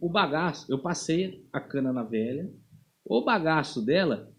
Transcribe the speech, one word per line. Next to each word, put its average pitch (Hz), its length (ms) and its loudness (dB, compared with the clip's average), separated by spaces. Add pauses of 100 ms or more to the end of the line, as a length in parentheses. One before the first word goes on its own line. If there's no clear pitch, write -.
o 175 80 0
bagaço, 165 640 0
eu 139 60 2
passei 175 760 -2
a 143 80 -4
cana 131 320 -2
na 123 100 -2
velha. 113 480 -4 (540)
O 233 180 2
bagaço 156 640 2
dela, 147 540 2